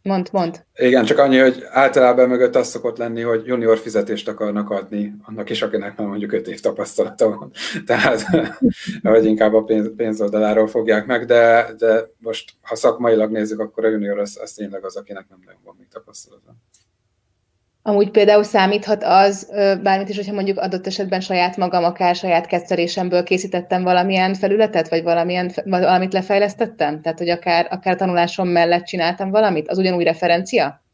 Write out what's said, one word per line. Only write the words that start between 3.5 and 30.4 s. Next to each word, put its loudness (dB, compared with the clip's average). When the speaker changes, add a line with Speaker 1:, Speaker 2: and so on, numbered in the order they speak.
Speaker 2:
fizetést -4
akarnak -4
adni -6
annak -12
is, -4
akinek -4
már -4
mondjuk -6
öt -4
év -12
tapasztalata -2
van. -8
<laughs> -8
Tehát, 0
hogy 4
inkább 2
a 4
pénz-, 0
pénz -4
oldaláról 2
fogják 0
meg, -2
de, 4
de 0
most, -10
ha -8
szakmailag 2
nézzük, -4
akkor -6
a 4
junior -4
az, -6
az -12
tényleg -12
az, -12
akinek -16
nem -20
nagyon -20
van -20
még -20
tapasztalata. -20
Speaker 1:
Amúgy 2
például 4
számíthat 0
az, 2
ö, 0
bármit 0
is, -8
hogyha -8
mondjuk -2
adott -6
esetben -4
saját -2
magam, 0
akár 0
saját 0
kettelésemből -2
készítettem -2
valamilyen 2
felületet, 0
vagy 0
valamilyen 0
fe-, -8
valamit 0
lefejlesztettem? -2
Tehát, -6
hogy -4
akár, 0
akár -2
tanulásom 0
mellett 2
csináltam -4
valamit? 0
Az -2
ugyanúgy 0
referencia? 0